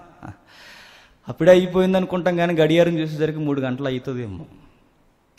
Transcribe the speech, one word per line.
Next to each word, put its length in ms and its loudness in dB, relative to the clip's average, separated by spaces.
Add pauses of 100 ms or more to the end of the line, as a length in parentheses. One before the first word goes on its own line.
(1300)
అప్పుడే 220 2
అయిపోయింది 460 4
అనుకుంటాం 400 -2
కానీ, 180 0
గడియారం 440 2
చూసేసరికి 400 -4
మూడు 220 -4
గంటలు 280 -6
అవుతుందేమో. 560 -8 (960)